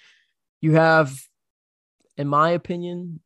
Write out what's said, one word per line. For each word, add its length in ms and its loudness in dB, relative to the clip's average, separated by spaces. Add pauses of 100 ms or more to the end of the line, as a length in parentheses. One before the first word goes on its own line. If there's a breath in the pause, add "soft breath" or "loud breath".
(640 soft breath)
you 100 2
have, 420 4 (1040)
in 100 -6
my 260 2
opinion, 720 -8